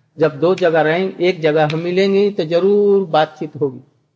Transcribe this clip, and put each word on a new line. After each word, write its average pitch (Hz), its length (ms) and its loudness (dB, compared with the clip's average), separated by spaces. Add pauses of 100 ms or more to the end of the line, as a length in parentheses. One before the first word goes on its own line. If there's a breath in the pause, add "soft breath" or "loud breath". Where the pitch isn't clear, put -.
(180)
जब 143 220 -2
दो 175 140 2
जगह 165 260 2
रहेंगे, 175 440 -2
एक 175 160 0
जगह 151 320 2
हम 160 60 -4
मिलेंगे 196 520 0
तो 196 140 -4
जरूर 196 640 2
बातचीत 156 500 -2
होगी, 131 240 -4 (340)